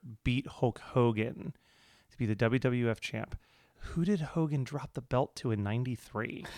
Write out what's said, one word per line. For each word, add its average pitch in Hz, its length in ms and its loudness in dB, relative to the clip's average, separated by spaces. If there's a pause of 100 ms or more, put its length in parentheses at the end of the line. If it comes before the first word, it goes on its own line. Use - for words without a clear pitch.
(240)
beat 127 220 2
Hulk - 340 0
Hogan 120 720 2 (560)
to - 60 -20
be 120 100 -2
the 107 80 2
W 117 240 4
W 120 320 2
F 110 100 -2
champ. - 360 -6 (440)
Who - 240 -2
did 196 160 4
Hogan 147 440 0
drop 143 300 -6
the 131 80 -6
belt - 340 0
to 127 140 -2
in 104 120 2
ninety-three? 117 840 -4 (140)